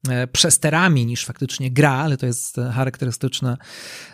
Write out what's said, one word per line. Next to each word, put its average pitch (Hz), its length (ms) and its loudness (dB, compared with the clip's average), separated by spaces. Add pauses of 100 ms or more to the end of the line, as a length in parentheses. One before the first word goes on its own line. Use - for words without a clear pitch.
e, 127 180 0
przesterami 156 800 4
niż 120 180 -4
faktycznie 131 460 -4
gra, 143 220 6
ale 139 240 0
to 131 100 -4
jest, - 320 -4
e, 123 140 -2
charakterystyczne, 127 840 -2 (580)